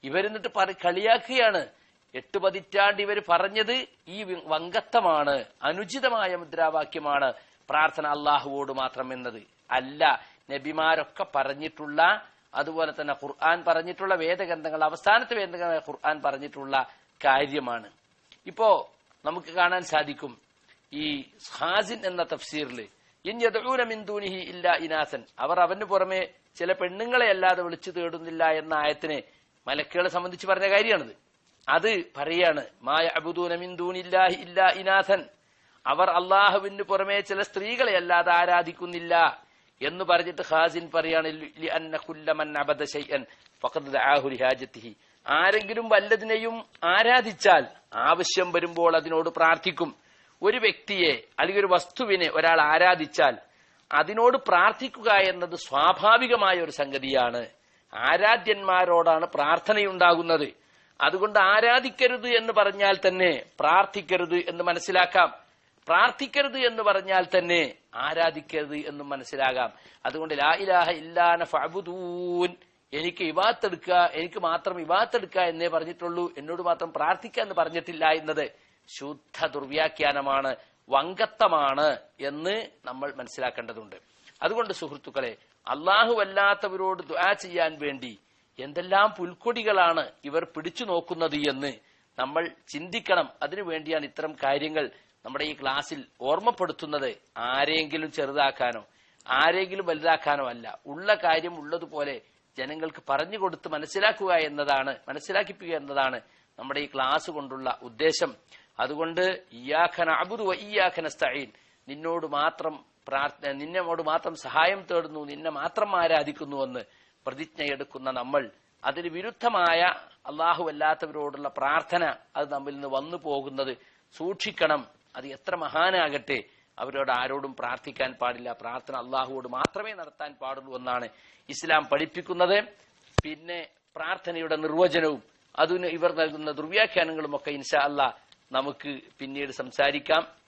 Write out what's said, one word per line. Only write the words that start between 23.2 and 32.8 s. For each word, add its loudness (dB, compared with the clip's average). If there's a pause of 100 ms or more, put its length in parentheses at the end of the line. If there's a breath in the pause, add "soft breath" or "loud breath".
"ഇൻ -6
യദ്ഊന 0
മിൻ -6
ദൂനിഹി -6
ഇല്ലാ 0
ഇനാസൻ", -2 (140)
അവർ 0
അവന് 2
പുറമെ 0 (280)
ചില -2
പെണ്ണുങ്ങളെ 0
അല്ലാതെ 4
വിളിച്ചു -8
തേടുന്നില്ല -4
എന്ന 0
ആയത്തിനെ -2 (460 soft breath)
മലക്കുകളെ 0
സംബന്ധിച്ച് -6
പറഞ്ഞ 2
കാര്യമാണിത്. 2 (400)
അത് 2 (140)
പറയാണ്, 2 (180)